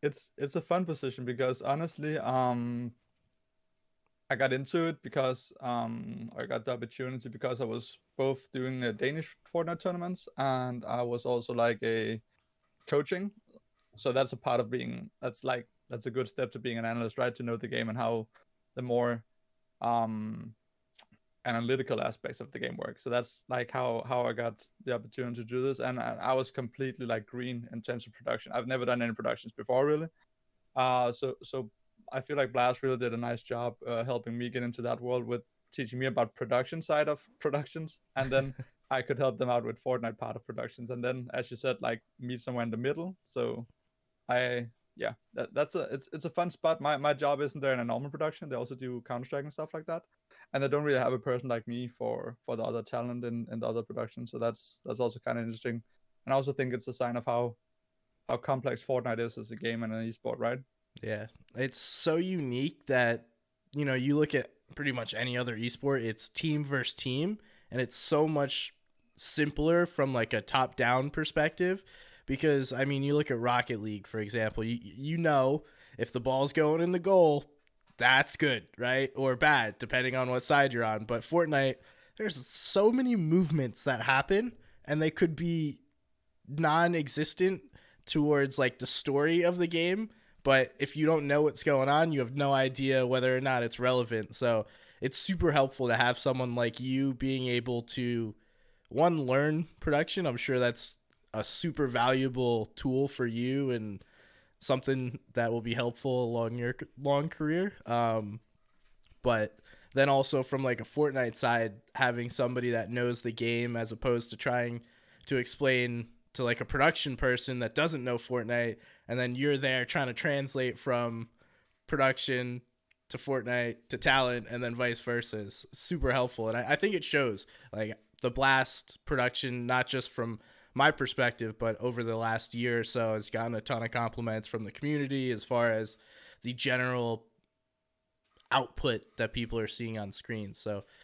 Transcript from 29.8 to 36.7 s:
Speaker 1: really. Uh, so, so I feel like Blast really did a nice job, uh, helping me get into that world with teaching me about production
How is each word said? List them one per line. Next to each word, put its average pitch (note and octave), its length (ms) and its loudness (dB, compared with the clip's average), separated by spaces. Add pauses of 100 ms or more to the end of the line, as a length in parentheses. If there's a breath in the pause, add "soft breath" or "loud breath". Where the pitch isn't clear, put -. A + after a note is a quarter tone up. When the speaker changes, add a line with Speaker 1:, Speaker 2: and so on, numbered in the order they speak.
Speaker 1:
really. D3+ 220 0 (680)
Uh, B2 360 2
so, B2+ 320 -4
so B2+ 260 -6 (420)
I C3 100 -4
feel D3 140 -6
like C3 160 2
Blast B2 300 2
really C3 160 2
did A#2+ 160 0
a A#2 40 -2
nice A#2 260 -4
job, A#2+ 320 -4 (100)
uh, A#2 180 -2
helping A#2+ 340 -4
me A#2+ 120 -4
get A#2+ 140 -4
into A#2+ 180 -6
that A#2+ 180 -2
world B2 260 -2
with A#2+ 180 -4 (280)
teaching B2 280 -6
me C3 80 0
about A#2 280 0
production C3 460 -2